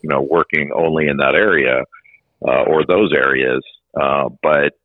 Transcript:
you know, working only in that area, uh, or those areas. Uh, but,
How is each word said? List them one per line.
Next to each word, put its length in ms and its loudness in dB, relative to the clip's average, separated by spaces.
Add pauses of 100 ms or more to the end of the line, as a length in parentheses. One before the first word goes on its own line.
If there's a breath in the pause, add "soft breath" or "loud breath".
you 80 -10
know, 120 0
working 540 -2
only 320 0
in 100 -2
that 180 0
area, 480 0 (640 loud breath)
uh, 180 0
or 220 2
those 300 2
areas. 460 0 (380)
Uh, 300 0 (120)
but, 320 0 (120)